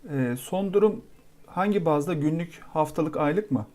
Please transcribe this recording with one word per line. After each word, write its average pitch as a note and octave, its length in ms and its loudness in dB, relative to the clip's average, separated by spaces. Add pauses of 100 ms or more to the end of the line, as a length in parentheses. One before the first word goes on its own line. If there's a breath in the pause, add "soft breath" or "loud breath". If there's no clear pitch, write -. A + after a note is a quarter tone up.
Ee, B2+ 300 0
son F#3+ 340 -4
durum G3+ 320 4 (400)
hangi G3 400 0
bazda? D#3 280 2
Günlük, D#3+ 500 -2 (100)
haftalık, D#3 440 0
aylık D#3 340 0
mı? A#2 240 0